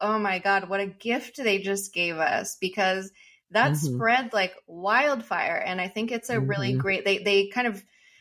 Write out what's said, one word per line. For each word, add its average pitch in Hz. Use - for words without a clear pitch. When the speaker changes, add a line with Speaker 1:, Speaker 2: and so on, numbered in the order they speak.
Speaker 1:
"Oh 214
my 196
God, 196
what 196
a 196
gift 233
they 214
just 196
gave 170
us," 151
because 190
that 156
Speaker 2:
Mm-hmm. -
Speaker 1:
spread 226
like 185
wildfire. 202
And 185
I 180
think 226
it's 233
a 233
really 131
Speaker 2:
Mm-hmm. 131
Speaker 1:
great, 190
they, 196
they 196
kind 247
of 208